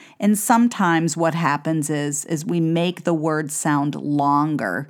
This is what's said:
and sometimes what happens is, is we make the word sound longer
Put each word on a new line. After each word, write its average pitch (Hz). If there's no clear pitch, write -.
and 202
sometimes 180
what 165
happens 156
is, 147
is 160
we 170
make 170
the 170
word 156
sound 147
longer 143